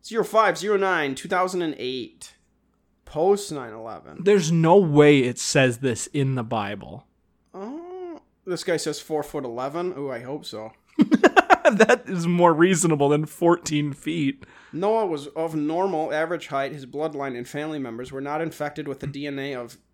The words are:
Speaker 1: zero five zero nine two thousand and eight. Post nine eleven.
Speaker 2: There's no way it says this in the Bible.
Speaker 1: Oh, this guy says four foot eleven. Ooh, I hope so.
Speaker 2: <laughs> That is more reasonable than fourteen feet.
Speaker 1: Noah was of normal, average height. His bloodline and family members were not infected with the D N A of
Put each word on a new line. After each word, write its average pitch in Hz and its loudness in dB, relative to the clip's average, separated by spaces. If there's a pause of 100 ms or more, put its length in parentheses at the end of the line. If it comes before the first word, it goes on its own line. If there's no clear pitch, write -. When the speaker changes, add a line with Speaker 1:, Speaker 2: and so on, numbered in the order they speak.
Speaker 1:
zero 214 -2
five 202 2
zero 202 0
nine 170 0
two - -12
thousand 180 0
and 160 -4
eight. 127 -10 (720)
Post 190 0
nine 123 -10
eleven. 110 -14
Speaker 2:
There's 185 4
no 165 6
way 147 8
it 120 0
says 127 2
this 123 -2
in 135 -2
the 123 -4
Bible. 104 -6 (460)
Speaker 1:
Oh, 339 -14 (240)
this 175 -6
guy 165 -2
says 151 -6
four 151 -6
foot 139 -8
eleven. 143 -6
Ooh, 139 -8
I 117 -8
hope 135 -12
so. 110 -14 (240)
Speaker 2:
<laughs> - 4 (600)
That 220 4
is 170 -4
more 175 6
reasonable 160 4
than 151 2
fourteen 151 0
feet. 147 -4 (280)
Speaker 1:
Noah 208 0
was 147 -6
of 160 -6
normal, 156 -2
average 165 -4
height. 139 -4
His 135 -14
bloodline 139 -6
and 120 -10
family 151 -8
members 127 -10
were 135 -10
not 147 -6
infected 151 -8
with 135 -10
the 135 -8
D 139 -10
N 139 -8
A 139 -8
of 120 -14 (160)